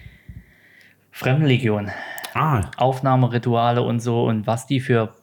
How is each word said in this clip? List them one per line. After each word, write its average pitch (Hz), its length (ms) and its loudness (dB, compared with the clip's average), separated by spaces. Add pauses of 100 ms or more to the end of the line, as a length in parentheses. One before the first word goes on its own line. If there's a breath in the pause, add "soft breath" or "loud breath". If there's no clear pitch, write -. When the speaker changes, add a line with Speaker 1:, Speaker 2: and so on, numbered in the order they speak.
(1120 loud breath)
Speaker 1:
Fremdenlegion. 123 800 2 (440 loud breath)
Speaker 2:
Ah. 131 280 0 (140)
Speaker 1:
Aufnahmerituale 120 1080 2
und 120 180 -2
so 120 260 0
und 110 200 -2
was 117 200 -2
die 135 140 0
für, 113 420 0